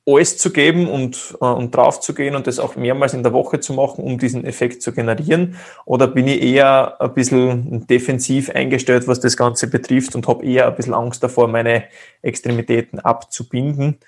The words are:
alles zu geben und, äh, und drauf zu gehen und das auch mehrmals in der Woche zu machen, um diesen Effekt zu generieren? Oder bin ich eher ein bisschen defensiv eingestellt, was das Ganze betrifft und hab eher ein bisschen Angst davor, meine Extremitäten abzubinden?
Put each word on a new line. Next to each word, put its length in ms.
alles 320
zu 140
geben 380
und, 500
äh, 60
und 300
drauf 260
zu 140
gehen 200
und 120
das 120
auch 160
mehrmals 380
in 100
der 100
Woche 260
zu 120
machen, 320
um 140
diesen 260
Effekt 380
zu 100
generieren? 640
Oder 220
bin 200
ich 140
eher 580
ein 140
bisschen 720
defensiv 640
eingestellt, 580
was 120
das 180
Ganze 300
betrifft 480
und 120
hab 160
eher 240
ein 80
bisschen 200
Angst 280
davor, 240
meine 360
Extremitäten 760
abzubinden? 1080